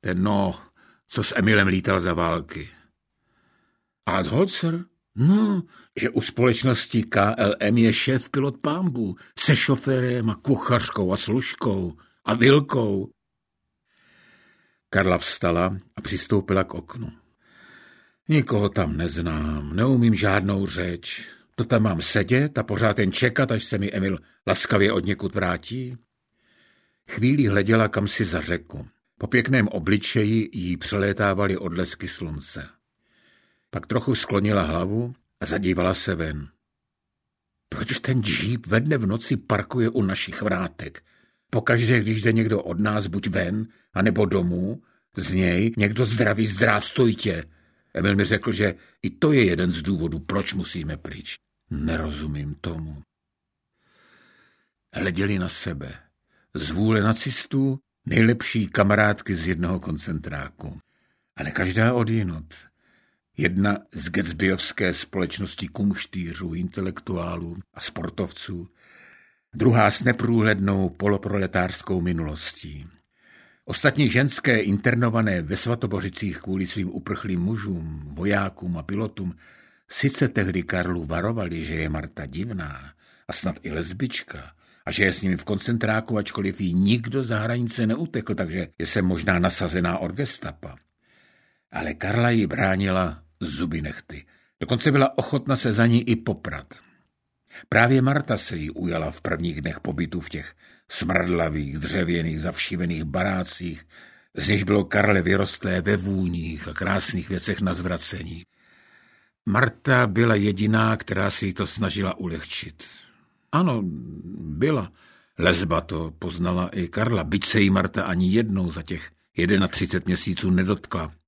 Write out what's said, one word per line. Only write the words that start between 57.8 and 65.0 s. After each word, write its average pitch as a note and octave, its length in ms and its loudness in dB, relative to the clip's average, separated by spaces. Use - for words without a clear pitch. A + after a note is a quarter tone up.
nejlepší A2+ 600 2
kamarádky G#2 640 2
z E2 140 -2
jednoho F2 320 0
koncentráku. D2 1000 -8
Ale D2 140 -8
každá F#2 420 2
odjinud. G#2+ 600 0
Jedna G2 420 2
z D2+ 180 -8
gatsbyovské F#2 840 0
společnosti F#2 720 -6